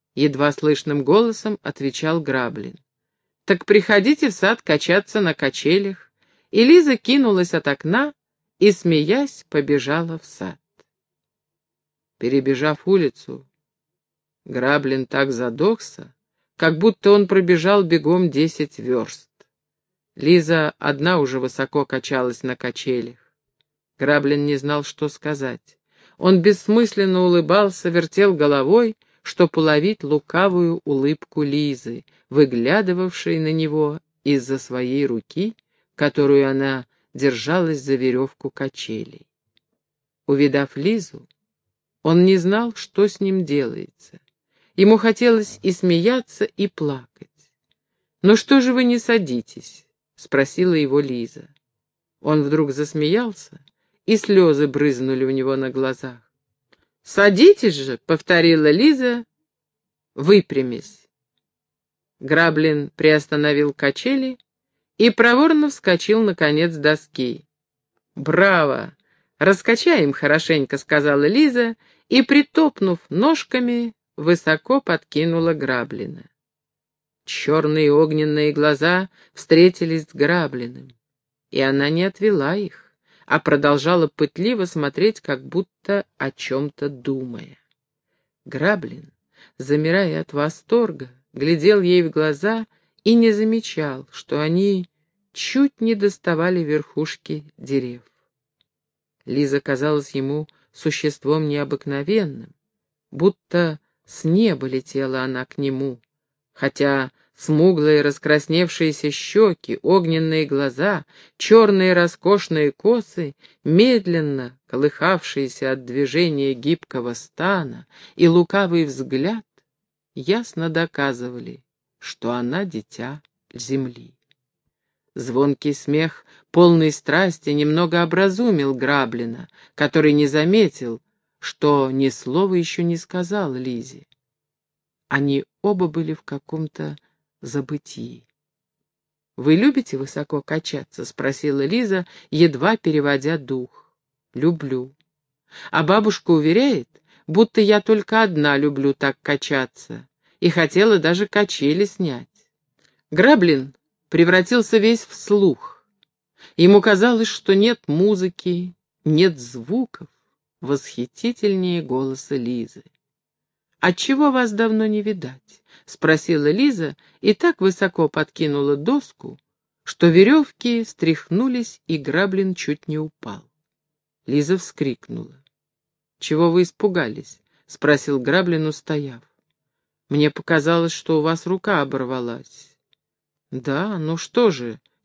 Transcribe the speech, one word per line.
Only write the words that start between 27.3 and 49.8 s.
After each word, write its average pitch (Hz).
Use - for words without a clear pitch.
вертел 175
головой, 151
чтоб -
уловить 156
лукавую 170
улыбку 143
Лизы, 139
выглядывавшей 165
на 156
него 151
из-за 135
своей 127
руки, 165
которую 139
она 135
держалась 139
за 135
верёвку 131
качелей. -
Увидав 139
Лизу, 190
он 170
не 190
знал, 214
что -
с -
ним 190
делается. -
Ему 208
хотелось 220
и 190
смеяться, 185
и 202
плакать. 139
"Ну 202
что 277
же 247
вы 254
не 240
садитесь?" — 165